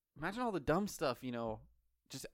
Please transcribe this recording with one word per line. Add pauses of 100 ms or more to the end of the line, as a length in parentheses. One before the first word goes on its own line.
(160)
imagine
all
the
dumb
stuff,
you
know, (520)
just